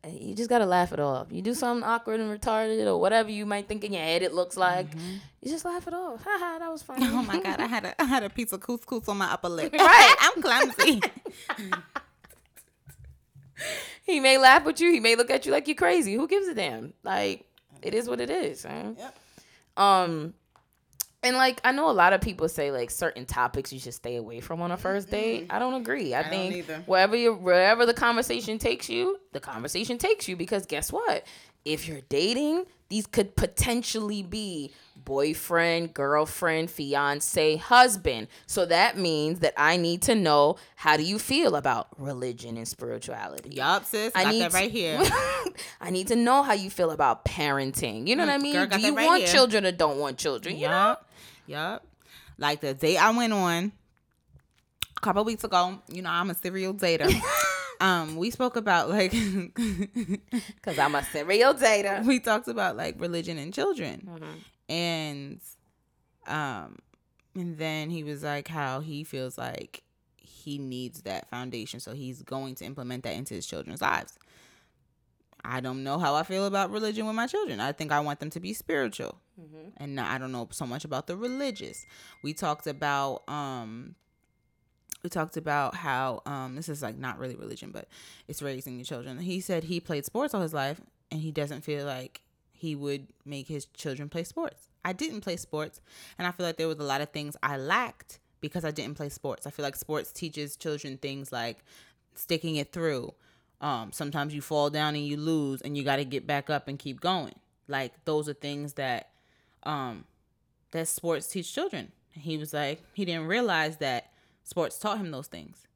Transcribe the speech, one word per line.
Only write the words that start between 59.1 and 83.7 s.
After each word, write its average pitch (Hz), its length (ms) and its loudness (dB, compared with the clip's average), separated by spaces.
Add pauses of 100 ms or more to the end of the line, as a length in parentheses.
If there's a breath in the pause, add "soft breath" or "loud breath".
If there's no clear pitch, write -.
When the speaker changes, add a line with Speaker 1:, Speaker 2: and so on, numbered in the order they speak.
Speaker 2:
<laughs> 202 1500 -4
Speaker 1:
'Cause 165 180 -4
I'm 147 160 4
a 135 80 0
serial 202 500 4
dater. 214 520 4
Speaker 2:
We 254 160 4
talked 214 260 0
about, 202 300 -2
like, 156 240 -4
religion 170 360 -4
and 151 160 -8
children. 202 560 -4
Speaker 1:
Mm-hmm. 160 640 -16
Speaker 2:
And, 156 680 -6 (840)
um, 113 520 -6 (580)
and 175 220 -8
then 156 320 -6
he 165 160 -6
was 147 180 -10
like, 147 240 -6
how 143 320 -6
he 151 240 -8
feels 127 340 -10
like - 460 -10 (320)
he - 420 -14
needs 127 440 -10
that 95 280 -10
foundation, 120 520 -10
so - 100 -14
he's 131 300 -12
going 135 340 -10
to 82 100 -16
implement 123 380 -10
that 90 120 -8
into 127 180 -10
his 87 120 -10
children's 78 360 -10
lives. - 360 -2 (1300 soft breath)
I 127 160 -6
don't 131 240 -8
know 139 160 -4
how 147 160 2
I 156 80 0
feel 190 220 -2
about 196 260 -2
religion 214 340 -4
with 220 100 -4
my 233 120 -2
children. 370 320 -4
I 131 120 -2
think 151 200 -6
I 147 80 2
want 147 200 -4
them 147 120 -8
to 170 80 -10
be 185 140 -10
spiritual. - 640 -4 (200)
Speaker 1:
Mm-hmm. 156 380 -20
Speaker 2:
And 139 220 -10
I 120 180 -4
don't 131 140 -8
know 120 200 -8
so - 140 -8
much 127 200 -8
about 143 220 -6
the 175 80 -8
religious. 247 720 -8 (380 loud breath)
We 147 100 -6
talked 151 320 -4
about, 139 640 -4
um, 131 640 -10 (1080)